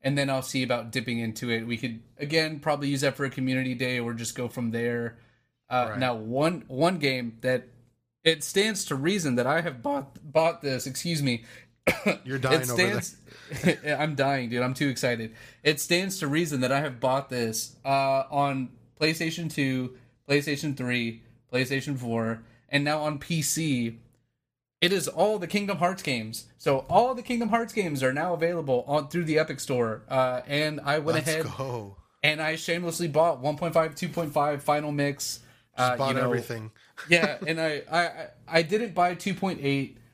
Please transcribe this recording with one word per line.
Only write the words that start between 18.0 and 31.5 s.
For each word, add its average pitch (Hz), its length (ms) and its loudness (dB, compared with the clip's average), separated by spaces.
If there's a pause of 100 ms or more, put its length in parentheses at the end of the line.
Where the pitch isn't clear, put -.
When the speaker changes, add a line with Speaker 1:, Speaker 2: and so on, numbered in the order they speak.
Speaker 1:
on 139 400 0 (300)
PlayStation 160 520 0
two, 131 440 0 (340)
PlayStation 143 480 0
three, 120 440 -2 (300)
PlayStation 135 460 0
four, 113 460 -2 (260)
and 143 140 2
now 151 200 0
on 151 160 -2
P 165 220 -2
C. 127 580 0 (800)
It 180 120 6
is 175 140 0
all 208 320 2
the 175 80 -4
Kingdom 202 300 0
Hearts 180 260 2
games. 113 420 -4 (120)
So 139 220 4 (100)
all 233 260 6
the 240 60 -6
Kingdom 233 280 -2
Hearts 233 240 0
games 160 300 -2
are 131 100 4
now 165 200 0
available 156 540 0
on, 143 220 0
through 170 160 -2
the 156 140 4
Epic 156 200 0
Store. 117 500 -2
Uh, 127 380 2
and 151 340 0
I 147 180 0
went 160 180 0
Speaker 2:
Let's 151 100 0
Speaker 1:
ahead 160 180 0 (120)